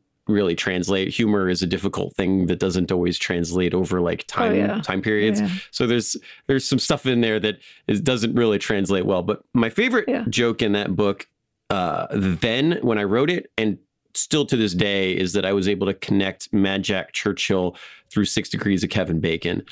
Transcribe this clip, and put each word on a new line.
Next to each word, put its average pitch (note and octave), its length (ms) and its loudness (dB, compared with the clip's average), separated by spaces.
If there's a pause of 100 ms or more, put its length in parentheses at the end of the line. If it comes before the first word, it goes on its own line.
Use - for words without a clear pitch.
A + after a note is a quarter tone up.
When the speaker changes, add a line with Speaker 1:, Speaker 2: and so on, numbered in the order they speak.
(280)
Speaker 1:
really G2+ 280 2
translate. F#2 540 0
Humor G#2 380 2
is F2+ 140 0
a F2+ 60 0
difficult F2+ 480 -4
thing F#2 320 2
that F2+ 120 0
doesn't F2+ 320 0
always F2 280 0
translate F2 560 0
over, F2+ 260 0
like, E2+ 240 -2
time, - 280 0
Speaker 2:
Oh, - 20 2
yeah. - 260 0
Speaker 1:
time F#2+ 220 -2
periods. G#2+ 380 2
Speaker 2:
Yeah. G2+ 80 0 (200)
Speaker 1:
So - 160 -2
there's, A#2 320 0 (300)
there's C3+ 180 0
some C3 140 0
stuff - 260 -2
in A#2+ 160 4
there A2 180 2
that G#2 200 -2 (280)
is, G2+ 140 2
doesn't A#2 320 0
really A2 240 4
translate G2 480 0
well. F#2 160 2
But G2+ 220 -4 (100)
my A#2 160 2
favorite A#3 380 0
Speaker 2:
Yeah. - 200 -2
Speaker 1:
joke A#2 360 0
in G#2 80 2
that G2+ 240 0
book, G2+ 320 0 (420)
uh, F2 400 -2
then A#2 720 0
when A#2 160 2
I G#2 60 0
wrote A#2 260 2
it, F3 300 -4
and G#2+ 180 0 (360)
still D3 320 0
to B2+ 120 0
this G#2+ 160 2
day, F#2+ 420 0
is F#2 180 0
that G2 120 0
I G2 80 0
was G2 160 2
able G2 180 0
to G2 60 0
connect F#2+ 580 -2
Mad G2 320 2
Jack F#2+ 300 -4
Churchill F#2 640 -2 (320)
through G#2 160 2
Six - 240 -4
Degrees F#2+ 340 0
of E2 60 -2
Kevin E2+ 320 -2
Bacon. E2+ 500 -2